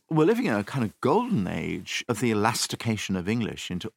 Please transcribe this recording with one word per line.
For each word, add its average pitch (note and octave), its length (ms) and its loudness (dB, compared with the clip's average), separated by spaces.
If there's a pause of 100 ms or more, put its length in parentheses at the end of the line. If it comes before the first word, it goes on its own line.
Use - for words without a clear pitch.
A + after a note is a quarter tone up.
(100)
we're D#3 160 6
living A#3 200 2
in C3+ 80 2
a G#2 100 0
kind B2 200 -2
of G2 160 -6
golden F3+ 460 2
age E2+ 640 -6
of A#2 120 0
the B2 100 2
elastication G#2+ 840 0
of F2+ 140 -2
English G#2 420 -2
into F2+ 260 -6